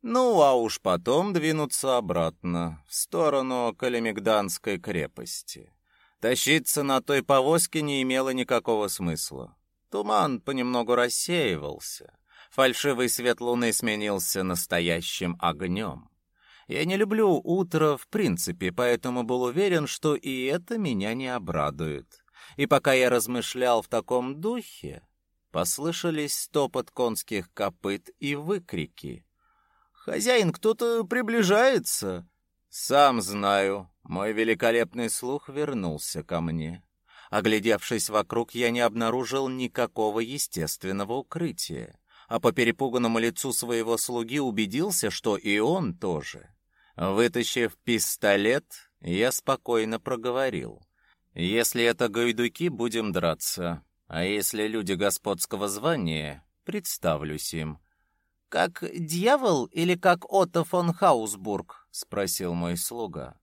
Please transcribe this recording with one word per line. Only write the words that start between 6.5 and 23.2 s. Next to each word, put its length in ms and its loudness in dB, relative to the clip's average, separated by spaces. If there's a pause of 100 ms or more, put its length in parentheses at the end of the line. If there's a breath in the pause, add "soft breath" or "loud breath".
на 180 0
той 220 0
повозке 600 2
не 200 -2
имело 280 0
никакого 580 0
смысла. 680 -6 (340)
Туман 500 0
понемногу 540 0
рассеивался. 1200 -2 (340 loud breath)
Фальшивый 580 2
свет 320 0
луны 320 2
сменился 680 0
настоящим 1000 -2
огнём. 720 -4 (580 soft breath)
Я 160 -2
не 120 -2
люблю 460 4
утро 540 2
в 120 -14
принципе, 640 0
поэтому 520 0
был 180 0
уверен, 440 0
что 280 -2
и 300 -4
это 340 -2
меня 360 0
не 140 -6
обрадует. 960 -4 (320 loud breath)
И 100 0
пока 260 4
я 180 6
размышлял 720 2